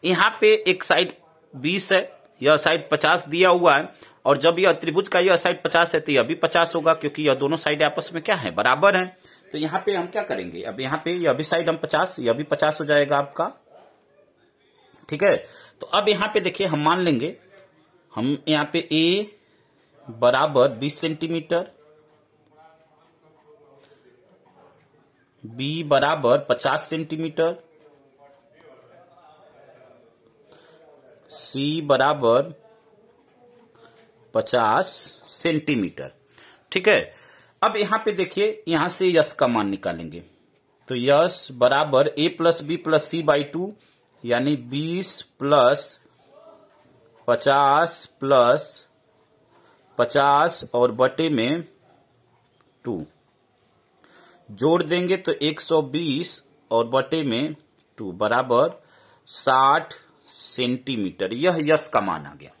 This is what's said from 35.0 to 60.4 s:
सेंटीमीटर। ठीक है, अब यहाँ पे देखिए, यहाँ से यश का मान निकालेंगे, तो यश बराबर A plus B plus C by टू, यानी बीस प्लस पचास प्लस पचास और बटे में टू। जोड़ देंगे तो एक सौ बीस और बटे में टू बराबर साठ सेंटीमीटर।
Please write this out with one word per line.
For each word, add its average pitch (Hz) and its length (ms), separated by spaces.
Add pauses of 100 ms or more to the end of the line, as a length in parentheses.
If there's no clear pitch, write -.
सेंटीमीटर। 131 840 (600)
ठीक 190 160
है, 147 260 (480)
अब 214 160
यहाँ 208 280
पे 220 60
देखिए, 190 560
यहाँ 165 220
से 185 180
यश 160 260
का 135 140
मान 110 220
निकालेंगे, 85 540 (640)
तो 131 80
यश 143 560
बराबर 139 680
A 160 180
plus 165 240
B 156 160
plus 156 320
C 165 140
by 147 200 (100)
टू, 185 200 (500)
यानी 123 320 (140)
बीस 165 520 (180)
प्लस 139 600 (1300)
पचास 143 800 (140)
प्लस 135 460 (1300)
पचास 143 640 (100)
और 123 180
बटे 131 380
में 143 340 (1200)
टू। 90 220 (1400)
जोड़ 143 340
देंगे 180 340
तो 185 140 (100)
एक 151 200
सौ 160 200
बीस 151 600 (300)
और 117 160
बटे 131 360
में 139 320 (420)
टू 98 160
बराबर 120 680 (480)
साठ 135 680 (360)
सेंटीमीटर। 120 1040